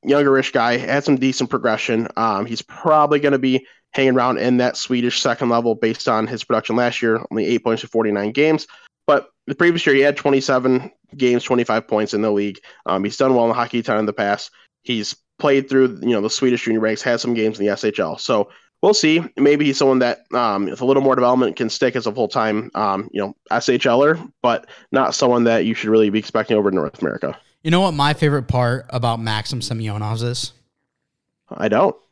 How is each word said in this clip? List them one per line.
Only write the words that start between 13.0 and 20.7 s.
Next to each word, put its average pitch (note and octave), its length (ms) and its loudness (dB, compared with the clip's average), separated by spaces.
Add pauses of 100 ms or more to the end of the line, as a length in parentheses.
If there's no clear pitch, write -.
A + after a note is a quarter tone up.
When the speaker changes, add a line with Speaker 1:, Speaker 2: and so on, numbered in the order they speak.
Speaker 1:
he's G#2 120 -6
done C3 180 2
well A#2+ 100 2
in A#2 60 2
the A2+ 40 0
Hockey A#2+ 280 -4
Etan A2 180 -2
in G#2+ 60 -2
the G#2 60 -4
past. G2+ 380 -4 (320)
He's A2 320 -6 (240)
played C#3 300 2
through, C3 340 2
you G#2 60 -2
know, A2+ 120 2
the G#2+ 80 -2
Swedish B2 360 0
junior A2+ 160 0
ranks, A2 200 -2
had A#2+ 200 -2
some B2 120 -4
games A2 280 -2
in G2+ 40 -2
the G#2 60 2
S G2 140 -4
H G#2+ 160 -2
L. D#2+ 180 -4
So A2 320 -2 (320)
we'll G3+ 100 4
see. E3 300 2 (140)
Maybe D3 280 4
he's C3+ 140 0
someone C3 220 4
that, A#2+ 240 0 (100)
um, G#2 320 0
with - 140 -8